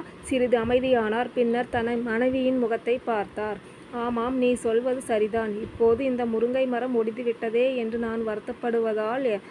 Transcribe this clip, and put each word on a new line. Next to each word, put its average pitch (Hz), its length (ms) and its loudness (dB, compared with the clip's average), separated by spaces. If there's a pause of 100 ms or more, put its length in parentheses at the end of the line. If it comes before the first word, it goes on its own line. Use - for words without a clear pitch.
(220)
சிறிது 247 360 2
அமைதியானார். 240 760 2
பின்னர் 240 360 2
தன் 233 320 -2
மனைவியின் 254 560 2
முகத்தை 233 460 0
பார்த்தார். 208 680 -4 (200)
"ஆமாம், 240 460 -2
நீ 247 140 4
சொல்வது 247 480 0
சரிதான். 220 600 0
இப்போது 233 440 2
இந்த 247 220 0
முருங்கை 240 400 0
மரம் 247 300 -2
ஒடிந்துவிட்டதே 233 800 0
என்று 226 220 -2
நான் 226 220 -2
வருத்தப்படுவதால் 226 1040 -2
எ-, 214 140 0 (120)